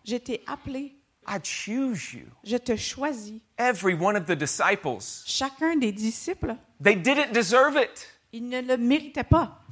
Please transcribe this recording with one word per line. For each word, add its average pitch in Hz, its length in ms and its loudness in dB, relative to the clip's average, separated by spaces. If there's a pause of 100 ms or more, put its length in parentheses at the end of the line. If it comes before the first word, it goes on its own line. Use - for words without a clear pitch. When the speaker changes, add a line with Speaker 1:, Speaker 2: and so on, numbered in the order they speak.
Speaker 1:
Je 226 120 -4
t'ai 240 300 -6
appelé. 269 500 -8 (320)
Speaker 2:
I 202 140 -6
choose 233 720 -4
you. - 120 -16 (160)
Speaker 1:
Je 220 140 -4
te 233 200 -2
choisis. 220 640 -6 (160)
Speaker 2:
Every 196 380 2
one 190 220 2
of 180 100 -2
the 175 100 0
disciples, 147 880 -2
Speaker 1:
Chacun 311 500 -2
des 233 160 2
disciples, 226 640 -4 (260)
Speaker 2:
they 202 140 6
didn't 262 360 2
deserve 247 440 6
it. - 320 0 (240)
Speaker 1:
ils 233 160 -10
ne 254 140 -4
le 254 160 2
méritaient 277 500 0
pas. 311 300 4 (140)